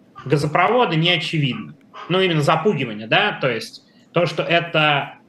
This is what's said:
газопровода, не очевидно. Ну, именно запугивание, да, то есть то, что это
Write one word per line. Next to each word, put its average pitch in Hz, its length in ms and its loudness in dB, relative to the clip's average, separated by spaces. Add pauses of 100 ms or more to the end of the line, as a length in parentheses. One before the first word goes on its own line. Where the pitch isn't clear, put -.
(260)
газопровода, 175 680 2
не 165 160 2
очевидно. 143 640 -2 (320)
Ну, 180 140 2
именно 170 200 2
запугивание, 139 680 0
да, 180 320 2
то 143 100 0
есть - 340 -8 (300)
то, 175 120 2
что 156 180 -4
это 151 760 0 (120)